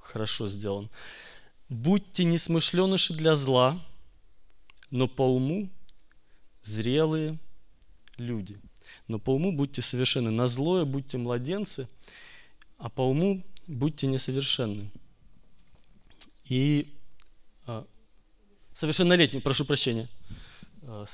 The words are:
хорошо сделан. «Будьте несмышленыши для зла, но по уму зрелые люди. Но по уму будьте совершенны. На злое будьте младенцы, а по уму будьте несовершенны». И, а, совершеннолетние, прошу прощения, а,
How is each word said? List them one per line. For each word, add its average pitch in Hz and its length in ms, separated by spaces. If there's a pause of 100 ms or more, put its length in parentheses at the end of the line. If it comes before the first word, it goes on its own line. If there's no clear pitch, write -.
хорошо 110 460
сделан. 101 420 (800)
«Будьте 170 560
несмышленыши 170 880
для 156 240
зла, 131 420 (1120)
но 127 160
по - 160
уму 135 460 (920)
зрелые 156 760 (760)
люди. 107 420 (480)
Но 113 120
по 131 160
уму 170 180
будьте 139 300
совершенны. 123 480
На 120 180
злое 151 380
будьте 135 320
младенцы, 127 680 (920)
а 156 100
по - 140
уму 175 420 (220)
будьте 143 400
несовершенны». 131 840 (1600)
И, 143 500 (680)
а, 110 180 (880)
совершеннолетние, 160 680
прошу 135 240
прощения, 117 420 (760)
а, 107 300